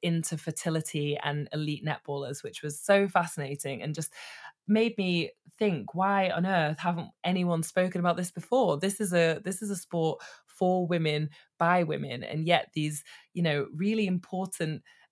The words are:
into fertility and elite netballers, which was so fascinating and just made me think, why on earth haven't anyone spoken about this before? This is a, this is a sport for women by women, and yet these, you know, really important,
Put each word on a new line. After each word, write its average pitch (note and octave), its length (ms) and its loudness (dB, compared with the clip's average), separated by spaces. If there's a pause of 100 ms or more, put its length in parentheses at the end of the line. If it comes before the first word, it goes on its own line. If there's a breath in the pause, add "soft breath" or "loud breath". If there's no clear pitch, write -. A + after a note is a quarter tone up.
into E3+ 360 0
fertility D#3 840 -4
and D3 300 -4
elite D3+ 320 -4
netballers, C#3 580 -6
which - 200 -12
was D3 180 -4
so G3+ 260 4
fascinating D3 760 -2
and D3+ 120 -4
just D#3+ 180 -6 (540 loud breath)
made A3+ 300 4
me F3 360 0 (260)
think, F3 360 0
why F#3+ 360 2
on F3 160 0
earth D#3+ 320 2
haven't F3 320 -2 (140)
anyone F3 380 2
spoken F3+ 380 0
about F3 160 2
this F3+ 140 -4
before? F3 480 2
This G3 220 -2
is F#3+ 120 0
a, E3 320 4
this F#3 160 -4
is G#3+ 80 -6
a G3 80 -2
sport D#3+ 460 -2 (240 loud breath)
for F#3 400 2
women D#3 420 0 (300 loud breath)
by F3 240 4
women, C#3+ 400 -4
and D#3+ 240 -4
yet E3+ 280 4
these, D3+ 280 -2 (300 loud breath)
you F3+ 100 0
know, D3 320 2
really G#3 320 2
important, F3+ 760 -2 (300 soft breath)